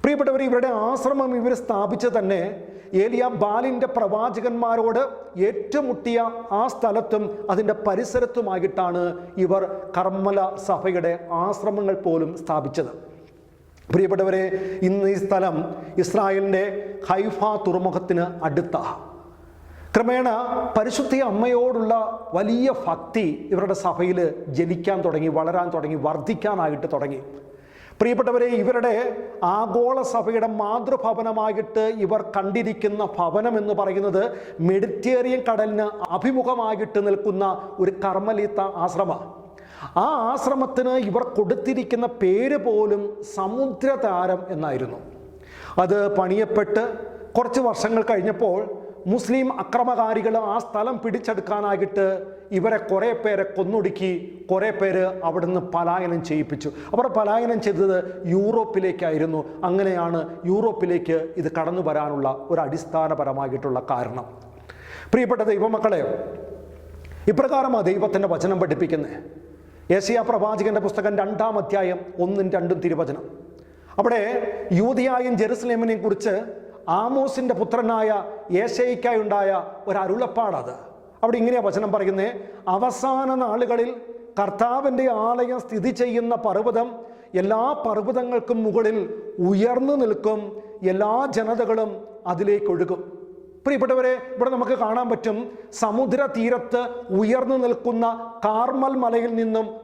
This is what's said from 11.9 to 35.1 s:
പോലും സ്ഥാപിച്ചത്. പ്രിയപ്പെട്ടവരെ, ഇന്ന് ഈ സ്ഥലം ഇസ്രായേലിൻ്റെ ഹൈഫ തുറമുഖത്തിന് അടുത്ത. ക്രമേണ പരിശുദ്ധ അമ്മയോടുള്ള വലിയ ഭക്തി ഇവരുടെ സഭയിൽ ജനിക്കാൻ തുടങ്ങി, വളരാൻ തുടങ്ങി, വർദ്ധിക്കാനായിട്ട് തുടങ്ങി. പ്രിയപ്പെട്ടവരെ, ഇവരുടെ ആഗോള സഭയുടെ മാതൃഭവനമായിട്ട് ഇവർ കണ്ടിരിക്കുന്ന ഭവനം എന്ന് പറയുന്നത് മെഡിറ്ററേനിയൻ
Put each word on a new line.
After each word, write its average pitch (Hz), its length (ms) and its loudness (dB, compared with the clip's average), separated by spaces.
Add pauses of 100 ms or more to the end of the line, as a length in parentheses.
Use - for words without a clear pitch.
പോലും 165 260 2 (100)
സ്ഥാപിച്ചത്. 143 500 -2 (1000)
പ്രിയപ്പെട്ടവരെ, 190 500 4 (460)
ഇന്ന് 196 240 2
ഈ 196 120 0
സ്ഥലം 185 320 2 (480)
ഇസ്രായേലിൻ്റെ 196 600 2 (460)
ഹൈഫ 196 300 0 (260)
തുറമുഖത്തിന് 180 600 0 (220)
അടുത്ത. 170 280 0 (1200)
ക്രമേണ 247 340 4 (480)
പരിശുദ്ധ 254 520 2
അമ്മയോടുള്ള 233 640 2 (440)
വലിയ 233 300 2 (180)
ഭക്തി 180 400 -2 (280)
ഇവരുടെ 185 320 2
സഭയിൽ 180 340 2 (400)
ജനിക്കാൻ 170 460 0
തുടങ്ങി, 160 240 2 (100)
വളരാൻ 175 360 0
തുടങ്ങി, 151 320 -2
വർദ്ധിക്കാനായിട്ട് 165 880 -2
തുടങ്ങി. 139 260 -4 (800)
പ്രിയപ്പെട്ടവരെ, 240 480 4 (160)
ഇവരുടെ 240 300 2 (640)
ആഗോള 240 400 2 (140)
സഭയുടെ 226 380 0 (100)
മാതൃഭവനമായിട്ട് 220 1300 0 (200)
ഇവർ 214 160 2 (140)
കണ്ടിരിക്കുന്ന 208 680 0 (140)
ഭവനം 202 440 2
എന്ന് 208 180 0
പറയുന്നത് 196 440 2 (440)
മെഡിറ്ററേനിയൻ 247 840 2